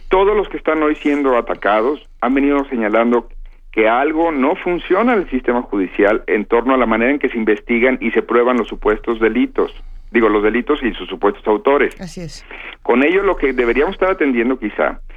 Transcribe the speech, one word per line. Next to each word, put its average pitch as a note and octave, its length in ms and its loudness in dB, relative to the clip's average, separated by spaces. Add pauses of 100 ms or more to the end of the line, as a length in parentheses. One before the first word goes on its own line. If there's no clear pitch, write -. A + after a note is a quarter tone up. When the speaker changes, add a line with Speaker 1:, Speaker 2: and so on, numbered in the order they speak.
Speaker 1:
todos G3 260 2
los G3 140 -2
que D#3 80 -8
están D#3 260 -2
hoy D3+ 120 2
siendo C#3+ 420 2
atacados A2 680 0 (140)
han B2 140 0
venido C#3 320 2
señalando A#2 640 0 (420)
que A2 160 2
algo D#3 440 2
no D3 240 0
funciona F#3 580 0
en G#3+ 60 2
el E3+ 100 -4
sistema B2 320 -2
judicial G#2 640 0
en G#2 200 0
torno A#2 280 2
a C3 40 4
la A#2+ 100 2
manera A2+ 240 2
en C#3+ 80 0
que B2+ 100 0
se B2 80 -6
investigan A#2 640 0
y A2+ 100 -2
se A2 120 0
prueban A#2+ 340 2
los G#2+ 100 -2
supuestos G#2+ 520 -2
delitos. A2+ 520 0 (380)
Digo, A2+ 180 2
los G#2 140 4
delitos A#2 400 0
y A#2 120 -2
sus F2+ 140 -10
supuestos G2+ 380 -2
autores. B2 560 0
Speaker 2:
Así F#3 200 -12
es. - 220 -14 (380)
Speaker 1:
Con B2 220 2
ello, F#3 180 2
lo F#3+ 140 0
que C3+ 180 -2
deberíamos B2+ 400 0
estar F#3+ 160 0
atendiendo, C3 480 0
quizá, D#2+ 440 -4 (160)